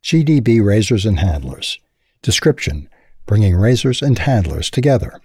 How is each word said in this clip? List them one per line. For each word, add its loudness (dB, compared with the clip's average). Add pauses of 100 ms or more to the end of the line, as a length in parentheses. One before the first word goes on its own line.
G 0
D 2
B 2
Razors 2
and 0
Handlers. -4 (420)
Description, -2 (360)
bringing 2
razors 0
and 0
handlers -2
together. -2